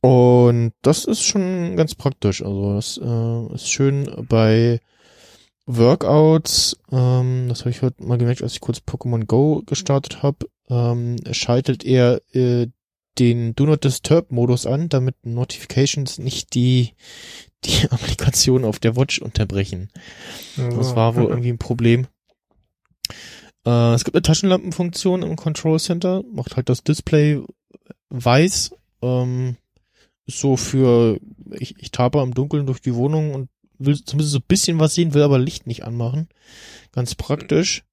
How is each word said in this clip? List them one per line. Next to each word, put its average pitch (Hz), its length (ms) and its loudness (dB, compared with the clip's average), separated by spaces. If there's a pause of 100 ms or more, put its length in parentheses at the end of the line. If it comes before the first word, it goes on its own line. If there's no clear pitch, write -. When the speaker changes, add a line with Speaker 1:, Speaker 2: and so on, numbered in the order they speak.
Speaker 1:
Und 123 720 6 (100)
das - 220 2
ist - 180 -2
schon 185 520 -2
ganz 160 200 0
praktisch. - 480 -2
Also 101 320 -2
das, - 280 -6
äh, 117 520 -4
ist - 140 -10
schön 139 600 -2
bei 113 500 4 (880)
Workouts, 151 1080 2 (140)
ähm, 127 580 0
das 120 120 -6
habe 120 100 -2
ich - 100 -6
heute 127 220 -4
mal 120 160 0
gemerkt, 120 240 0
als 120 100 -6
ich - 80 -12
kurz - 180 -6
Pokémon 117 460 -4
Go 139 400 2
gestartet - 560 -4
hab, 143 240 -2 (240)
ähm, 120 460 -2 (160)
schaltet 120 520 -2
er, 123 380 4 (120)
äh, 120 340 2 (500)
den 117 380 2
Do 143 100 0
Not 151 180 0
Disturb 151 480 0
Modus 120 360 0
an, 147 220 -2
damit 131 260 0 (100)
Notifications 127 920 -4
nicht - 340 -8
die, 123 400 2 (680)
die - 240 0
<laughs> - 20 -4
Applikation - 760 0
auf 107 160 -2
der 113 160 0
Watch 135 240 -2
unterbrechen. 98 680 -4 (680)
Speaker 2:
Also. 120 200 -4
Speaker 1:
Das 127 180 -2
war 113 200 2
wohl 120 80 2
Speaker 2:
<laughs> - 60 0
Speaker 1:
irgendwie 120 200 -2
ein 117 80 -4
Problem. 117 500 0 (1600)
Äh, 117 300 4
es 117 80 0
gibt - 120 -4
eine 165 60 4
Taschenlampenfunktion 180 1040 0
im 165 120 -6
Control 160 440 -2
Center, 180 520 -2
macht 147 260 -8
halt 127 120 -2
das 127 140 0
Display 151 580 2 (680)
weiß, 127 680 2 (260)
ähm, 127 540 -2 (720)
ist - 120 -12
so 135 180 2
für, 120 600 2 (380)
ich, - 220 -12
ich - 100 -18
taper 123 320 0
im 127 140 -4
Dunkeln 143 320 -2
durch 127 140 -4
die 127 120 -4
Wohnung 147 400 -2
und 135 160 -10 (280)
will 143 240 0
zumindest 151 300 -2
so 139 80 0
ein - 80 -8
bisschen 175 320 0
was 156 160 2
sehen, 170 180 0
will 147 80 4
aber 143 160 4
Licht 127 300 -2
nicht 120 160 -10
anmachen. 120 460 -4 (640)
Ganz 123 200 -4
praktisch. - 800 -2